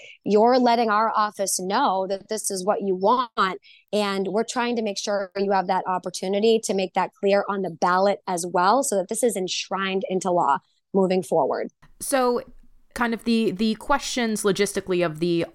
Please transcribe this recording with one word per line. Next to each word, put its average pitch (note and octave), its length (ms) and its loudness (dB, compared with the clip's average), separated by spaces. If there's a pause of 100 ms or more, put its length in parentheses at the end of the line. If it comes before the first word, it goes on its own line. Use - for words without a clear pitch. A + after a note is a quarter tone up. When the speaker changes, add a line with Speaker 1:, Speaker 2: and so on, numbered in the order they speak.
(240)
Speaker 1:
you're A3 340 4
letting A#3 320 4
our G#3+ 260 2
office G#3 440 -2
know F#3+ 480 0
that F#3+ 220 -6
this A3 200 -4
is F#3+ 140 -4
what G3 180 0
you G3 140 0
want. G#3 640 0 (320)
And G3 360 -2
we're G3+ 160 -2
trying A#3+ 320 -2
to A3+ 80 -2
make G3+ 140 -4
sure G3+ 380 -4
you G3 160 -2
have F#3+ 160 2
that F#3 200 0
opportunity G3 760 0
to G#3+ 100 -4
make F#3+ 200 -2
that F3+ 260 -2
clear G3 300 2
on G3 120 -4
the F3 100 -6
ballot F#3 560 2
as F3+ 180 -4
well, F#3 380 2
so G#3 140 -2
that F3+ 120 -2
this - 140 -2
is A3 120 0
enshrined F#3+ 720 -4
into F#3 220 -2
law C#3+ 280 2 (340)
moving F#3 280 2
forward. C3 480 0 (300)
Speaker 2:
So B3 420 0 (520)
kind A#3 200 0
of G#3+ 100 -6
the, A3+ 280 2
the G#3+ 240 0
questions A#3 680 -2
logistically F#3+ 600 0
of D#3 140 -6
the E3+ 360 0